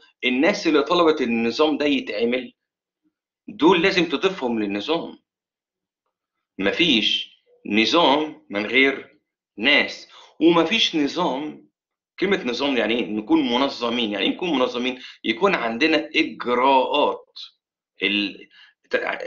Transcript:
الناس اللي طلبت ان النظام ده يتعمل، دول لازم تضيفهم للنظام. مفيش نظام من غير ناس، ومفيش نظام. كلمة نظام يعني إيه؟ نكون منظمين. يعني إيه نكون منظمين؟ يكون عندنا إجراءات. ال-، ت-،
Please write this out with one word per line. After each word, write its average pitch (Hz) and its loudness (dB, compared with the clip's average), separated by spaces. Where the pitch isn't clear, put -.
الناس 139 0
اللي 156 2
طلبت 160 2
ان 120 0
النظام 117 0
ده 143 -2
يتعمل، 120 -2
دول 165 2
لازم 180 0
تضيفهم 135 -2
للنظام. 104 -6
مفيش 101 0
نظام 143 2
من 104 -4
غير 131 0
ناس، 120 0
ومفيش 165 2
نظام. 147 -4
كلمة 101 0
نظام 127 -2
يعني 110 0
إيه؟ 117 -2
نكون 123 0
منظمين. 120 0
يعني 98 -2
إيه 139 2
نكون 170 -2
منظمين؟ 123 -2
يكون 175 2
عندنا 123 0
إجراءات. 127 0
ال-، 101 -2
ت-، - -2